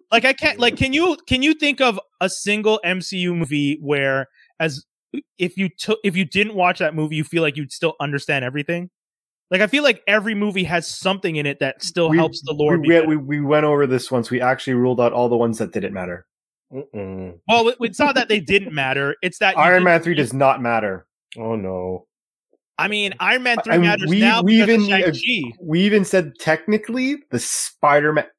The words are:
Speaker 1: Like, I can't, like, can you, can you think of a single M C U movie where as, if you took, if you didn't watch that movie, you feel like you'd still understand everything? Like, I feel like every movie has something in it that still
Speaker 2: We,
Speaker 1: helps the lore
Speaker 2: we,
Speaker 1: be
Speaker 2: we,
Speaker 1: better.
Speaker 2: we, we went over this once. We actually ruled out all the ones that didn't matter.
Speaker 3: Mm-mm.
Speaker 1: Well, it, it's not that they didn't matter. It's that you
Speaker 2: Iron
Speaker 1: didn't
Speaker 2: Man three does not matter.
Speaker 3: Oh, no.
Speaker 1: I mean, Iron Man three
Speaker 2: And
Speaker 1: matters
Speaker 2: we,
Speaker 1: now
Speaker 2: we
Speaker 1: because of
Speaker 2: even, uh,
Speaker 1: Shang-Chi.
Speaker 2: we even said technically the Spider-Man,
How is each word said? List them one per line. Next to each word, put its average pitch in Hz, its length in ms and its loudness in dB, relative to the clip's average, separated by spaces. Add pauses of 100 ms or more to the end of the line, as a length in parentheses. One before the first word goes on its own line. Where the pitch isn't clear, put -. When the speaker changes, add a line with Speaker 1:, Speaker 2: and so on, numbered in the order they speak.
(120)
Speaker 1:
Like, 226 140 2
I 269 80 2
can't, 269 260 -4
like, 240 180 2
can 269 160 0
you, 320 240 0 (100)
can 254 140 0
you 311 140 2
think 285 260 -2
of 226 180 0 (220)
a 185 80 0
single 208 540 0
M 180 180 -2
C 190 160 -8
U 175 160 0
movie 147 480 -2
where 139 460 -2 (320)
as, 156 260 -4 (540)
if 175 180 -4
you 190 120 -2
took, - 340 -4
if 196 120 -2
you 190 80 0
didn't 208 300 -2
watch 180 240 0
that 156 160 -2
movie, 156 220 -4
you 151 80 -2
feel 165 180 -2
like 151 160 -2
you'd 143 140 -8
still - 280 -2
understand 143 460 -4
everything? 160 460 -6 (580)
Like, 185 120 0
I 214 40 2
feel 269 160 0
like 254 240 0
every 208 300 0
movie 196 300 -2
has 165 220 -2
something 190 500 -4
in 147 100 -2
it 143 140 -6
that 135 220 -4
still 165 280 0
Speaker 2:
We, 160 60 4
Speaker 1:
helps 165 260 0
the 156 100 -6
lore 151 240 2
Speaker 2:
we, 156 60 -2
Speaker 1:
be 143 60 -2
Speaker 2:
we, 170 40 6
Speaker 1:
better. 160 140 4
Speaker 2:
we, 156 100 2
we 143 240 -4
went 151 240 2
over 143 220 2
this 123 240 -2
once. 120 180 -2
We 120 100 -2
actually 127 360 0
ruled 123 260 2
out 120 120 2
all 120 160 2
the 120 80 2
ones 117 200 0
that 101 160 -4
didn't 98 200 -6
matter. 90 340 -10 (440)
Speaker 3:
Mm-mm. 95 760 -12
Speaker 1:
Well, 233 220 2
it, 254 100 -4
it's 226 180 -6
not 294 160 2
that 247 160 -2
they 214 100 0
didn't 185 360 -2
matter. 139 480 -2
It's 180 160 -6
that 196 160 2
you 156 60 2
Speaker 2:
Iron 180 160 6
Speaker 1:
didn't 180 80 4
Speaker 2:
Man 170 180 4
three 170 100 0
does 143 180 0
not 135 300 4
matter. 107 460 -2 (320)
Speaker 3:
Oh, 113 160 -4
no. 92 500 -6 (720)
Speaker 1:
I 165 100 -2
mean, 202 320 -2
Iron 233 240 0
Man 240 200 0
three 226 120 0
Speaker 2:
And 175 80 4
Speaker 1:
matters 190 260 0
Speaker 2:
we, 190 100 2
Speaker 1:
now 220 220 4
Speaker 2:
we 214 200 6
Speaker 1:
because 220 140 4
of 208 140 2
Speaker 2:
even, 202 40 0
uh, 180 200 2
Speaker 1:
Shang-Chi. 147 480 -4
Speaker 2:
we 170 200 0
even 202 240 4
said 170 340 0
technically 214 800 -2 (120)
the 120 100 -4
Spider-Man, 147 840 2 (140)